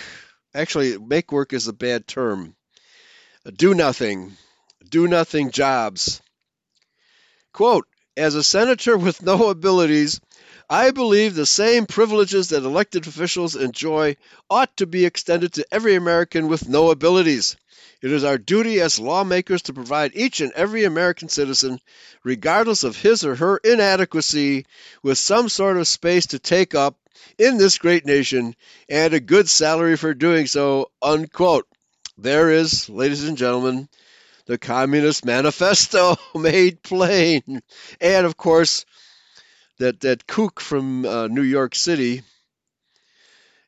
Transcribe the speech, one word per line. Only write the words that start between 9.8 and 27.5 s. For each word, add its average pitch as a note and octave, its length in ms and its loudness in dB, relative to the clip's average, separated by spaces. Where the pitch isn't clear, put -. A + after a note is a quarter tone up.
I A3+ 220 2
believe G#3+ 420 2
the D3+ 120 -2
same A3+ 400 2
privileges G3+ 640 0
that D3 140 -2
elected D#3+ 440 -2
officials E3 480 -6
enjoy D3 600 -4
ought B3 280 0
to G3 80 -2
be F3+ 200 0
extended E3+ 480 -2
to D3+ 180 -6
every G#3+ 240 2
American E3+ 520 0
with D#3 220 -4
no D#3 220 4
abilities. D#3+ 640 2
It C3 100 -4
is C#3+ 120 0
our C#3 140 0
duty G#3 440 0
as D#3+ 180 0
lawmakers F3+ 640 -2
to C#3 100 -12
provide C3 420 -4
each A#3+ 260 -4
and C3+ 120 -4
every G#3 320 -2
American E3+ 440 -2
citizen, C3+ 500 -2
regardless E3 600 0
of A#2+ 120 -4
his G#3+ 300 2
or C3+ 100 -4
her F3 220 0
inadequacy, E3 1080 0
with C3+ 140 0
some A3+ 320 0
sort G3 280 0
of E3+ 100 -2
space F3 400 0
to C#3 120 -8
take F3+ 360 0
up C#3+ 220 0
in B3 200 4